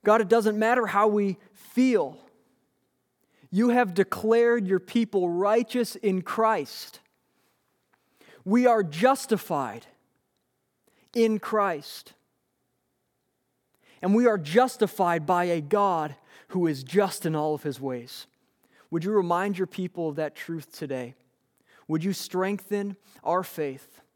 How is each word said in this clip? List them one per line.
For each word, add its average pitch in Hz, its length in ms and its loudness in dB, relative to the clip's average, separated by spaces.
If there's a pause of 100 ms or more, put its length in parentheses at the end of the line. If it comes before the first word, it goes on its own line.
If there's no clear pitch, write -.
God, 214 160 4
it 208 80 0
doesn't 214 300 2
matter 226 300 2
how 202 200 2
we 202 300 0 (160)
feel. 226 640 0 (1300)
You 220 180 2
have 240 240 2
declared 226 720 2
your 185 120 2
people 196 500 0
righteous 214 680 0
in 185 280 -2
Christ. - 760 -4 (1400)
We 233 220 2
are 226 180 6
justified 160 1000 -2 (1300)
in 226 260 2
Christ. 190 760 -4 (1900)
And 190 140 2
we 240 100 4
are 214 140 4
justified 175 880 0
by 175 200 2
a 170 160 -2
God 165 540 0 (340)
who 180 180 -2
is 135 160 -4
just 185 420 0
in 160 100 -2
all 151 180 -2
of 147 100 -8
his 131 160 -8
ways. 127 480 -10 (640)
Would 165 120 -2
you 196 80 -2
remind 185 460 0
your 185 100 -2
people 175 400 -6
of 147 100 -6
that 156 180 -6
truth - 360 -10
today? 127 440 -8 (720)
Would 160 160 -2
you 190 100 -2
strengthen 202 800 -6 (280)
our 180 200 -2
faith - 580 -10 (140)